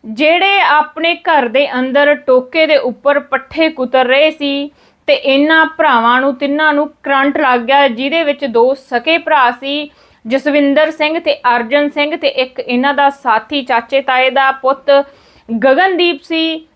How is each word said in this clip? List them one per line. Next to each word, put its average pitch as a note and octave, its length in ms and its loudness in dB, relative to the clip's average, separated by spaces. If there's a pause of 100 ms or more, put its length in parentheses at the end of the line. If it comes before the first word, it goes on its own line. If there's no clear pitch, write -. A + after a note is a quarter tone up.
ਜਿਹੜੇ E4+ 560 0
ਆਪਣੇ D4+ 540 0 (100)
ਘਰ C#4+ 240 2
ਦੇ C4 180 0 (120)
ਅੰਦਰ C#4 360 2 (120)
ਟੋਕੇ B3+ 400 0
ਦੇ D4 100 2
ਉੱਪਰ C#4 420 0 (140)
ਪੱਠੇ C#4+ 380 -2
ਕੁਤਰ B3+ 360 0
ਰਹੇ C#4 240 2
ਸੀ C#4+ 400 -6 (380)
ਤੇ D4 60 4
ਇਹਨਾਂ D4 500 2 (140)
ਭਰਾਵਾਂ B3 420 2
ਨੂੰ C#4 160 -2
ਤਿੰਨਾਂ D4 380 -2
ਨੂੰ D4 140 0 (140)
ਕਰੰਟ C#4 360 0
ਲੱਗ B3+ 220 0
ਗਿਆ, C#4 280 2
ਜਿਹਦੇ C4+ 360 -2
ਵਿੱਚ C#4+ 200 -4
ਦੋ A#3 180 0 (120)
ਸਕੇ C#4 440 -4
ਭਰਾ D4 320 2
ਸੀ, C#4+ 400 -8 (340)
ਜਸਵਿੰਦਰ C#4 680 0
ਸਿੰਘ D#4 280 -4
ਤੇ E4 160 -2 (200)
ਅਰਜਨ C4+ 340 0
ਸਿੰਘ, D4 280 -4
ਤੇ D4 120 -2
ਇੱਕ B3+ 320 -4
ਇਹਨਾਂ B3 340 -2
ਦਾ C#4 160 2
ਸਾਥੀ B3+ 520 -4
ਚਾਚੇ B3+ 380 -2
ਤਾਏ C4 300 0
ਦਾ C4+ 200 0 (120)
ਪੁੱਤ C4+ 280 -2 (580)
ਗਗਨਦੀਪ D#4+ 760 0
ਸੀ। D#4+ 540 -6